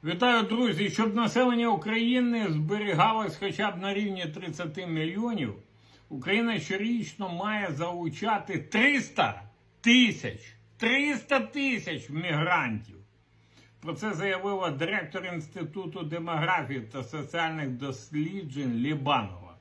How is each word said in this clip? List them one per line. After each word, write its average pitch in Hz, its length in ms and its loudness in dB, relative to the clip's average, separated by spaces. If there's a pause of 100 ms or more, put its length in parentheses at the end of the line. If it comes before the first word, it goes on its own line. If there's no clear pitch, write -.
Вітаю, 214 400 4
друзі! 208 460 2
Щоб 220 260 2
населення 233 520 4
України 233 800 2
зберігалось 196 880 2
хоча 202 340 0
б 175 100 -8
на 196 120 -2
рівні 196 320 -2
тридцяти 170 640 -6
мільйонів, 165 680 -2 (560)
Україна 202 500 0
щорічно 196 720 -2
має 196 420 -2
залучати 175 840 -2
триста 208 880 2 (380)
тисяч, 233 580 6 (380)
триста 269 600 2
тисяч 226 720 -2
мігрантів. 151 840 0 (840)
Про 156 140 -6
це 208 200 -4
заявила 185 580 0
директор 180 540 -4
Інституту 175 760 -8
демографії 160 800 -2
та 123 220 -10
соціальних 156 680 -4
досліджень 139 1040 -4
Лібанова. 131 880 0